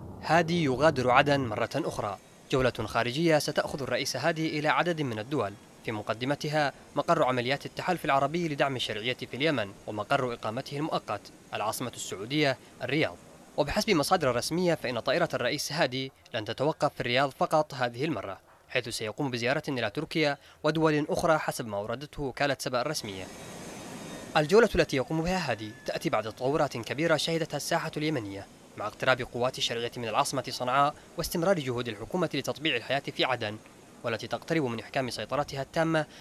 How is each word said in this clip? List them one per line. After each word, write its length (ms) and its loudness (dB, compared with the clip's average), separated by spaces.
هادي 420 4
يغادر 460 4
عدن 300 2
مرة 360 -2
أخرى. 420 -4
جولة 220 2
خارجية 540 2
ستأخذ 440 -2
الرئيس 340 -2
هادي 420 0
إلى 100 0
عدد 340 2
من 160 -2
الدول، 340 -2
في 80 -4
مقدمتها 800 -2
مقر 260 2
عمليات 440 0
التحالف 380 -4
العربي 440 2
لدعم 280 0
الشرعية 380 -2
في 220 -8
اليمن، 360 0
ومقر 480 -2
إقامته 420 -6
المؤقت 440 -4
العاصمة 400 -2
السعودية 640 0
الرياض. 340 0
وبحسب 340 0
مصادر 460 4
رسمية، 380 2
فإن 260 -2
طائرة 340 2
الرئيس 380 -2
هادي 400 0
لن 100 -2
تتوقف 500 0
في 60 -10
الرياض 300 2
فقط 440 2
هذه 300 -2
المرة، 360 -4
حيث 200 -2
سيقوم 420 -4
بزيارة 380 0
إلى 220 -2
تركيا 480 0
ودول 460 4
أخرى 300 4
حسب 280 -4
ما 100 -4
أوردته 460 -6
وكالة 360 0
سبأ 220 -2
الرسمية. 440 -4
الجولة 380 8
التي 220 4
يقوم 260 0
بها 280 0
هادي 200 -2
تأتي 240 -2
بعد 140 2
تطورات 520 0
كبيرة 400 2
شهدتها 400 0
الساحة 400 -2
اليمنية 500 -2
مع 100 -6
اقتراب 360 2
قوات 360 -2
الشرعية 380 -2
من 120 -4
العاصمة 400 0
صنعاء 460 2
واستمرار 440 0
جهود 280 -2
الحكومة 460 -2
لتطبيع 420 -2
الحياة 260 -2
في 80 2
عدن، 340 -2
والتي 220 -4
تقترب 360 0
من 180 -2
إحكام 300 -2
سيطرتها 520 -4
التامة 440 2